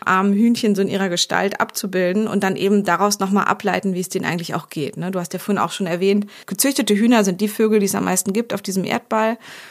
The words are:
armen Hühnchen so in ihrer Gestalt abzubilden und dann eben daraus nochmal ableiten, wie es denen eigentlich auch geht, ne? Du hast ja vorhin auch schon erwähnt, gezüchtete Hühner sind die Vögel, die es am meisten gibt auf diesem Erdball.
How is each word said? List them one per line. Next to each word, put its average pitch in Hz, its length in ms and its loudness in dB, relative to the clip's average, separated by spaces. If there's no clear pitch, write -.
armen 190 300 2
Hühnchen 226 440 2
so 190 40 0
in 196 80 2
ihrer 190 220 -2
Gestalt 180 500 0
abzubilden 185 640 0
und 202 160 0
dann 190 140 0
eben 202 280 2
daraus 202 340 2
nochmal 196 280 2
ableiten, 190 460 0
wie 180 80 -2
es 180 80 -4
denen - 160 -4
eigentlich 170 300 -4
auch - 160 -6
geht, - 260 -6
ne? 180 140 -6
Du 185 80 -4
hast 175 160 -8
ja 180 60 -6
vorhin 196 220 -2
auch 165 100 -2
schon 190 160 -6
erwähnt, 196 380 0
gezüchtete 247 480 0
Hühner 226 280 4
sind 190 200 0
die 214 60 0
Vögel, 214 320 2
die 202 60 2
es 196 80 -2
am 190 100 -2
meisten 185 280 -2
gibt 226 220 -2
auf 196 80 -6
diesem 185 220 -2
Erdball. 226 520 0